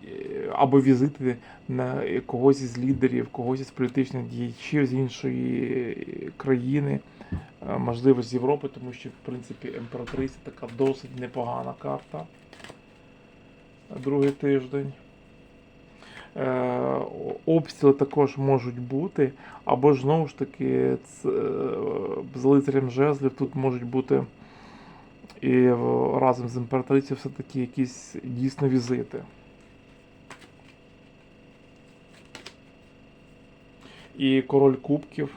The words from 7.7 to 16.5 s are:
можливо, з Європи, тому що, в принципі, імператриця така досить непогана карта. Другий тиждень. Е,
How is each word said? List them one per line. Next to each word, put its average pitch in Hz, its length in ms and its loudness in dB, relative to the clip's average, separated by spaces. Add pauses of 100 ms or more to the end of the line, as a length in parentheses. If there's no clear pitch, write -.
можливо, 123 440 4
з 113 120 -8
Європи, 139 340 0
тому 127 240 -12
що, - 160 -16
в - 180 -18
принципі, 123 500 -12
імператриця 127 680 -8
така - 240 -14 (120)
досить 135 420 -2
непогана 123 580 -6
карта. 143 460 -8 (1800)
Другий 139 280 2
тиждень. 139 600 -2 (1400)
Е, 127 640 -2 (460)